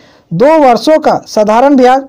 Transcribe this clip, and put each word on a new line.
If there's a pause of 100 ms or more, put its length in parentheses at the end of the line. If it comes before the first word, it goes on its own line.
(320)
दो
वर्षों
का (120)
साधारण
ब्याज